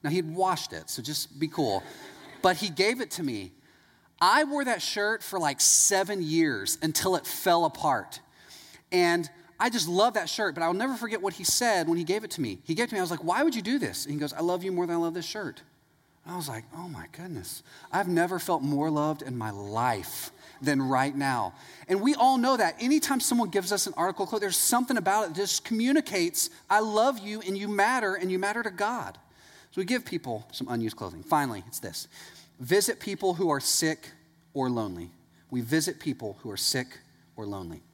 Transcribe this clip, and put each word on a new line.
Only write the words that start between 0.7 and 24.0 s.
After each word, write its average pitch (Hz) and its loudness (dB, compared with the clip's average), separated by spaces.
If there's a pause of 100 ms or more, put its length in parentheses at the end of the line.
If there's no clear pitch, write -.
it, 80 -12
so - -8
just 143 -6
be 156 -2
cool. 107 0 (600)
But 185 6
he 202 -4
gave 208 2
it 208 -6
to 180 -6
me. 104 -4 (680)
I 226 6
wore 285 -2
that 233 0
shirt 214 -2
for, - -6
like, 147 0
seven 190 4
years 151 2
until 175 0
it 151 -2
fell 170 2
apart. - 0 (680)
And 175 4 (300)
I 226 2
just 220 0
love 202 4
that 180 0
shirt, 196 -2
but 165 -2
I'll 170 2
never 240 0
forget 220 -4
what 185 -2
he 190 -12
said 202 2
when 170 2
he 175 -2
gave 202 0
it 196 -10
to - -6
me. 107 -2
He 165 -2
gave 220 2
it 240 -4
to 240 -8
me, 196 -2
I - 2
was 170 -2
like, 156 -6
"Why 185 2
would 302 2
you 220 -4
do 247 0
this?" 110 -4
And 147 -6
he 151 -4
goes, 143 -4
"I - -8
love 175 -2
you 190 -2
more 175 0
than 170 -2
I - 0
love 165 0
this 170 -8
shirt." 180 -8 (640)
I 170 -10
was 160 -8
like, 117 -8 (100)
"Oh 175 -12
my - -12
goodness. 156 -12 (280)
I've 185 0
never 175 2
felt 165 0
more 147 2
loved 151 2
in 127 -6
my 110 -4
life 104 -2 (320)
than 139 2
right 135 2
now." 127 0 (340)
And 359 2
we 269 4
all 262 6
know 254 4
that. 185 2
Anytime 269 2
someone 240 2
gives 185 0
us 196 0
an 190 -8
article 185 0